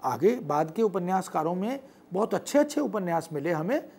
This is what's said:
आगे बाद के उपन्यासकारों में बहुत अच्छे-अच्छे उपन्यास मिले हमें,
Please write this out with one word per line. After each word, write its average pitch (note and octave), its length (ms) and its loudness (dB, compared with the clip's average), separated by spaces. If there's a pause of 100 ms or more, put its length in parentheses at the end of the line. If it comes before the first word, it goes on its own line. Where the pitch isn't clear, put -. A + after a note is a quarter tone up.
आगे D3 320 4
बाद D#3 340 0
के A3 120 0
उपन्यासकारों F3+ 720 0
में A3+ 260 -4 (320)
बहुत G#3 220 0
अच्छे-अच्छे D4 460 2
उपन्यास F#3 520 -2
मिले D3+ 200 0
हमें, G3 360 -2 (100)